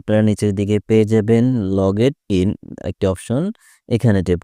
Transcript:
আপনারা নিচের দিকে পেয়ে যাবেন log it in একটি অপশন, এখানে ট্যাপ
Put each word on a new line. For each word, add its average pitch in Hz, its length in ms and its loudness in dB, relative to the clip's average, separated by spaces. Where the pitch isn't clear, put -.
আপনারা 107 280 0
নিচের 104 300 0
দিকে 104 180 0
পেয়ে 110 260 4
যাবেন 113 300 2
log 95 180 0
it 147 80 -2
in 90 80 2
একটি 92 240 -6
অপশন, 117 280 -4
এখানে 107 320 2
ট্যাপ 87 160 -2